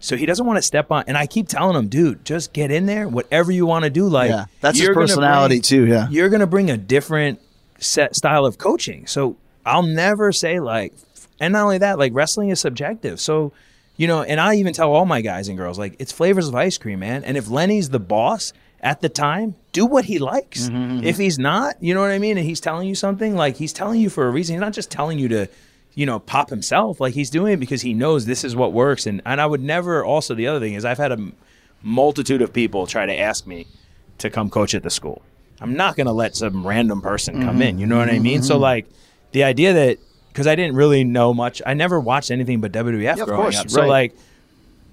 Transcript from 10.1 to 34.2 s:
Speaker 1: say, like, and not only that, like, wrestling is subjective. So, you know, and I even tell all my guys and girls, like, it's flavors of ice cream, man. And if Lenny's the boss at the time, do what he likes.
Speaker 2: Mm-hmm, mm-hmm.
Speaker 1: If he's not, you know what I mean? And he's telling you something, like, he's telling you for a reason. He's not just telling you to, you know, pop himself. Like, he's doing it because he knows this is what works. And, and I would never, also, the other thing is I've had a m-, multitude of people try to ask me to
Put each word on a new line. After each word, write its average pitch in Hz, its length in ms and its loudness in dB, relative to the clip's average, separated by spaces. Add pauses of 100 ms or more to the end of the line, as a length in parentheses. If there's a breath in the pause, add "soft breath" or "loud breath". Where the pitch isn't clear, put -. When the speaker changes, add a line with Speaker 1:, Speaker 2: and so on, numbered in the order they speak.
Speaker 1:
say, 175 300 -2
like, 113 320 -4 (480)
and 165 140 0
not 208 100 2
only 196 140 2
that, 196 200 2
like, 135 160 2
wrestling 175 360 0
is 180 100 -2
subjective. 143 580 -6
So, 151 340 -2 (440 soft breath)
you 160 100 0
know, 160 160 2
and 151 180 -2
I 208 160 4
even 190 180 0
tell 156 180 2
all 165 140 4
my 151 160 0
guys 95 260 -4
and 98 80 -8
girls, 90 220 -6
like, 101 200 -8
it's 135 140 -12
flavors 175 360 2
of 123 60 -6
ice 165 220 0
cream, 101 240 -8
man. 120 240 -6
And 131 140 -4
if 107 100 -8
Lenny's 170 420 0
the 131 100 -2
boss 110 520 -2 (300 soft breath)
at 143 180 -2
the 160 80 -2
time, 160 460 -2 (180)
do 226 140 2
what 254 180 2
he 180 140 -4
likes. 139 500 -4
Speaker 2:
Mm-hmm, 117 60 -6 (220)
mm-hmm. 120 100 -6
Speaker 1:
If 165 100 0
he's 185 220 -2
not, 180 420 -2
you 175 140 -2
know 190 60 0
what 202 100 0
I 196 80 -2
mean? 208 180 -2
And 165 100 -2
he's 160 140 -6
telling 170 280 -6
you 196 60 -4
something, 196 420 -4
like, 147 200 0
he's 156 160 -8
telling 220 280 -2
you 214 100 2
for 139 180 0
a - 20 0
reason. 165 260 -2
He's 180 40 -6
not 208 140 -4
just - 160 -10
telling 151 280 -4
you 131 100 0
to, 107 180 -2 (480 soft breath)
you 143 120 -2
know, 120 120 -4
pop 139 320 -4
himself. 151 500 -2
Like, 131 140 -2
he's 135 160 -4
doing 185 220 2
it 185 60 2
because 127 240 -4
he 123 120 -2
knows 131 320 0
this 123 160 -4
is 120 140 -6
what 120 160 2
works. 123 340 2
And, 101 200 -6
and 135 140 -2
I 151 60 2
would 147 160 0
never, 165 420 -2
also, 135 300 -2
the 113 140 -2
other 151 120 -2
thing 107 140 -4
is 104 100 -8
I've 120 140 -2
had 143 140 0
a - 20 -2
m-, 107 200 -10 (480 soft breath)
multitude 131 600 2
of 110 100 -2
people 101 340 -2
try 104 200 -4
to 98 100 -4
ask 104 300 -2
me 87 200 -14 (520 soft breath)
to 107 120 -6